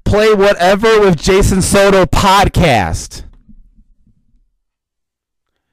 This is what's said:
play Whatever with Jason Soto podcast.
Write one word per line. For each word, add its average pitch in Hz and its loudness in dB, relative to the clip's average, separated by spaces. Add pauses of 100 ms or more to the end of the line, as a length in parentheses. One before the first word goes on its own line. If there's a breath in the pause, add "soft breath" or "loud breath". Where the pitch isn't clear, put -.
play 214 0
Whatever 202 0
with 190 2
Jason 196 0
Soto 196 2
podcast. 175 -2 (2500)